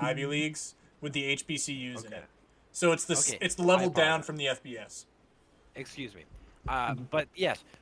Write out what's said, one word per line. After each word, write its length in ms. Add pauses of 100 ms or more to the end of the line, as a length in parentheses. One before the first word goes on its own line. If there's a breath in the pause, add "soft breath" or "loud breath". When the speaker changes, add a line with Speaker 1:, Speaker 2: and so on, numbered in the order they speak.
Speaker 1:
Ivy 200
Leagues 500 (240 soft breath)
with 140
the 100
H 240
B 80
C 180 (200)
Us 100
in 40
Speaker 2:
Okay. 100
Speaker 1:
it. 80 (480)
So 180
it's 140
the 80
s-, 160
Speaker 2:
Okay. 100
Speaker 1:
it's 160
the 80
level 220
Speaker 2:
I 80
Speaker 1:
down 140
Speaker 2:
apologize. 180
Speaker 1:
from 120
the 120
F 120
B 160
S. 280 (680)
Speaker 2:
Excuse 380
me. 120 (420 soft breath)
Uh, 240
Speaker 3:
Mm-hmm. 180
Speaker 2:
but 240
yes, 300 (180 loud breath)